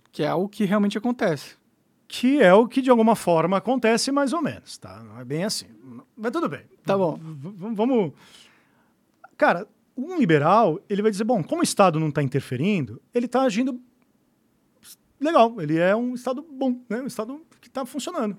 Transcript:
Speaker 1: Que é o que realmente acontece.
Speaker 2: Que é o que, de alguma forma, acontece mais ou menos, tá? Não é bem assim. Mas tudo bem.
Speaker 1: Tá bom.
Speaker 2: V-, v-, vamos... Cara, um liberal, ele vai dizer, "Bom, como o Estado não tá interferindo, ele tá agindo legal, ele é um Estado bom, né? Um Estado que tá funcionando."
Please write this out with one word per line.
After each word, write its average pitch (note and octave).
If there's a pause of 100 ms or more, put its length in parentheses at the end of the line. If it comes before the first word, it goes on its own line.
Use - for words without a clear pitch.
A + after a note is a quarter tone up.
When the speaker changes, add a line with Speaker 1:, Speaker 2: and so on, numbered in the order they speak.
(120)
Speaker 1:
Que -
é D3
o F3+
que G#3
realmente G3+
acontece. A3 (500)
Speaker 2:
Que C#4
é F#3
o A3+
que, -
de B3+
alguma A3+
forma, E3+
acontece A#3
mais C#4
ou E4+
menos, B2+
tá? G2+
Não A2
é B2+
bem D3
assim. - (500)
Mas A3+
tudo D4+
bem. C3 (220)
Speaker 1:
Tá G3
bom. F3
Speaker 2:
V-, D#3+
v-, G#3+
vamos... G#3+ (1200)
Cara, G#3 (300)
um E4+
liberal, F3
ele G3+
vai A3
dizer, G#3
"Bom, A3
como E4
o D#4+
Estado F3+
não D#3
tá D3+
interferindo, C#3 (100)
ele A#3+
tá B3+
agindo B3+ (1400)
legal, B3
ele D#3
é F#3
um B3
Estado B3+
bom, C4
né? A3
Um C#4
Estado C4 (160)
que -
tá C4
funcionando." B3+